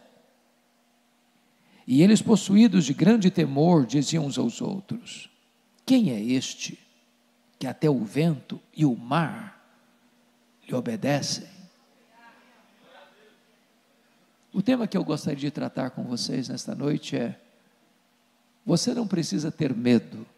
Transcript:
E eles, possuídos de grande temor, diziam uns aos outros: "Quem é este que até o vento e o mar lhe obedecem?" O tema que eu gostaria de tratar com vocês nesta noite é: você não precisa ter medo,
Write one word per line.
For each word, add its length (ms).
E 160
eles, 180
possuídos 600
de 100
grande 380
temor, 540
diziam 400
uns 120
aos 240
outros: 680
"Quem 260
é 100
este 560
que 100
até 200
o 160
vento 560
e 100
o 100
mar 640
lhe 60
obedecem?" 760
O 80
tema 260
que 80
eu 80
gostaria 360
de 120
tratar 400
com 120
vocês 440
nesta 280
noite 420
é: 240
você 300
não 140
precisa 440
ter 240
medo, 500